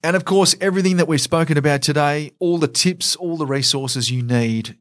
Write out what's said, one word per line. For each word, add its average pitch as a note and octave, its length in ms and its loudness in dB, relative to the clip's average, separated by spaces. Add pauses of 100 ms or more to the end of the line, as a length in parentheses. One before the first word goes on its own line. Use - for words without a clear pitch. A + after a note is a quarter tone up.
And E3+ 140 0
of E3 80 -2
course, F#3+ 380 2
everything F#3 340 2
that E3 120 2
we've D3 120 2
spoken D#3+ 380 0
about C#3+ 240 2
today, D3 560 0
all F3 180 0
the E3 120 0
tips, - 480 -2
all E3+ 200 -6
the D#3 100 -4
resources C3+ 640 -2
you B2 120 -2
need, A#2 580 -2